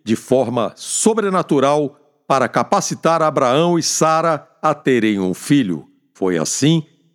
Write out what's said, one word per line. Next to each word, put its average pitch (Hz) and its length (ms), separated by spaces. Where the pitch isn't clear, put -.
de 110 100
forma 117 600
sobrenatural 151 1200
para 131 200
capacitar 165 720
Abraão 151 580
e 147 40
Sara 160 640
a 156 140
terem 110 440
um 92 140
filho. 95 540
Foi 90 240
assim 151 460